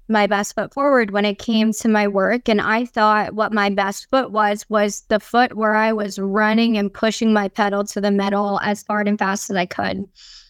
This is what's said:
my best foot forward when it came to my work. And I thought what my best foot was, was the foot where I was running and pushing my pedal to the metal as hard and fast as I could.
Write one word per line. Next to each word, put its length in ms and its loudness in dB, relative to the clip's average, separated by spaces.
my 180 2
best 300 -2
foot 180 -6
forward 380 2
when 120 0
it 140 -2
came 340 0
to 160 -4
my 200 2
work. 400 0
And 120 2
I 260 0
thought 480 2
what 180 -2
my 180 2
best 400 -4
foot 220 0
was, 360 0
was 340 0
the 180 0
foot 360 0
where 200 0
I 160 2
was 260 -4
running 580 2
and 160 -2
pushing 400 0
my 160 2
pedal 360 0
to 160 -8
the 100 2
metal 540 0
as 240 -4
hard 180 -2
and 100 2
fast 320 -2
as 80 -4
I 100 0
could. 380 -6